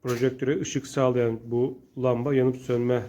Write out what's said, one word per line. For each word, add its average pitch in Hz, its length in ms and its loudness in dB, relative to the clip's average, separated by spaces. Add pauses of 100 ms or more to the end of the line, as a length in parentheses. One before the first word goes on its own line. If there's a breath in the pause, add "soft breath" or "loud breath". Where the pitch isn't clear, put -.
projektöre 127 580 0
ışık 131 260 -4
sağlayan 123 600 2
bu 120 320 -2 (240)
lamba 127 320 0
yanıp 127 220 4
sönme 120 520 0